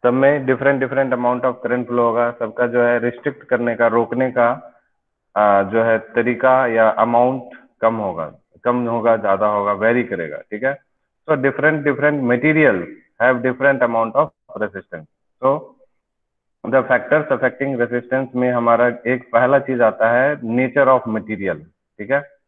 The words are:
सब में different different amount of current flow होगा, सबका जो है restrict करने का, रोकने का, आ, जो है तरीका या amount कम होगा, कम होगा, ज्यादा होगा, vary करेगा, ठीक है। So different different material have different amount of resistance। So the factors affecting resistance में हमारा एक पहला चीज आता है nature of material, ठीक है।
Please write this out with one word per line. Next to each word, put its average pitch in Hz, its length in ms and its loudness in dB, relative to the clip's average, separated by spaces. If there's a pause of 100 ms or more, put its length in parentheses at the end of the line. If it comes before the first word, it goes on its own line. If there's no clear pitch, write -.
सब 123 100 2
में 135 320 4
different 131 300 2
different 135 340 -2
amount 123 320 -2
of 127 120 0
current 123 300 -4
flow 120 160 -4
होगा, 120 320 0
सबका 120 360 -4
जो 120 160 0
है 120 160 2
restrict 123 460 -6
करने 120 320 -2
का, 117 100 2
रोकने 120 440 0
का, 123 500 -2 (560)
आ, 101 260 4
जो 107 200 0
है 113 160 2
तरीका 123 680 0
या 113 220 2
amount 120 800 0 (120)
कम 113 140 2
होगा, 85 400 -6 (300)
कम 123 220 0
होगा, 117 300 2
ज्यादा 104 300 0
होगा, 104 260 0
vary 113 320 0
करेगा, 82 320 -8
ठीक 107 280 -12
है। 139 180 -4 (460)
So 156 80 2
different 139 500 0
different 147 380 0
material 123 640 2 (360)
have 123 200 2
different 131 400 0
amount 113 300 0
of 147 160 0 (340)
resistance। 92 440 -10 (380)
So 135 180 0 (1040)
the 127 220 0
factors 147 440 0
affecting 127 480 -4
resistance 123 540 -4
में 123 180 -2
हमारा 117 360 2 (180)
एक 123 260 -4
पहला 127 260 2
चीज 131 220 -2
आता 113 300 2
है 135 260 0
nature 127 520 0
of 127 200 4
material, 101 480 -6 (420)
ठीक 107 120 -10
है। 139 100 0 (280)